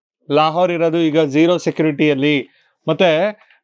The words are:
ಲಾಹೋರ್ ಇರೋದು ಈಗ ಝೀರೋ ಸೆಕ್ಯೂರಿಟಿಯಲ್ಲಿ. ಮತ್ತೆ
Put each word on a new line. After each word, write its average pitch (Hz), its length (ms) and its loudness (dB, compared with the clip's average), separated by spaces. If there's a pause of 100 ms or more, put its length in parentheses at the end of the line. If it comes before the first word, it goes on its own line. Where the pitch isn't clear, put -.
(320)
ಲಾಹೋರ್ 156 400 0
ಇರೋದು 165 260 -2
ಈಗ 160 220 0
ಝೀರೋ 160 380 2
ಸೆಕ್ಯೂರಿಟಿಯಲ್ಲಿ. 147 880 -2 (400)
ಮತ್ತೆ 175 500 0 (260)